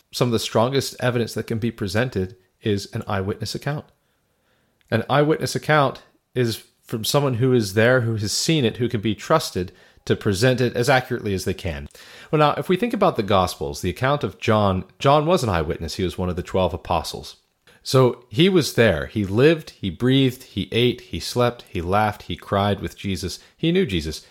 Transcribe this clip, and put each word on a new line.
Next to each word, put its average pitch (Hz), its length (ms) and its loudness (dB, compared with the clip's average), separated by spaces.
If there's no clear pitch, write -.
Some 127 180 0
of 117 40 0
the 113 60 2
strongest 127 600 0
evidence 120 340 -2
that - 140 -6
can 113 120 -4
be 117 120 -2
presented 104 640 -4
is 101 320 -2
an 113 140 -6
eyewitness 104 480 -4
account. 147 300 -8
An 113 180 0
eyewitness 147 460 0
account 139 460 0
is 117 300 -2
from 113 200 -8
someone 139 320 0
who 127 180 2
is 107 200 2
there, 120 280 4
who 113 140 0
has 104 160 -2
seen 160 320 0
it, 110 140 0
who 123 100 0
can 110 140 -4
be 107 140 0
trusted - 560 -2
to 110 100 2
present 113 460 2
it 120 140 0
as 120 140 0
accurately 123 440 0
as 90 100 -4
they 98 100 -2
can. 73 360 -8
Well, 156 100 2
now, 147 140 4
if - 160 -4
we 180 80 2
think 240 160 -2
about 190 220 2
the 113 80 -2
Gospels, 92 580 0
the 92 80 -2
account 139 340 -2
of 101 160 -6
John, 101 460 2
John 147 260 4
was 170 180 2
an 113 60 0
eyewitness. 82 460 -2
He 98 80 -2
was 87 140 -2
one 90 120 -2
of 87 60 -4
the 87 80 -4
twelve 92 300 0
apostles. - 640 -4
So 127 480 2
he 160 200 4
was 175 240 2
there. 87 340 2
He 107 180 -2
lived, 143 460 2
he - 180 -8
breathed, 127 540 2
he - 280 -6
ate, 120 300 0
he - 180 -10
slept, - 500 -2
he 90 120 -6
laughed, 101 420 0
he 87 120 -10
cried 101 460 -2
with 85 160 -8
Jesus. 90 420 -6
He 165 140 0
knew 185 140 2
Jesus. 80 460 -4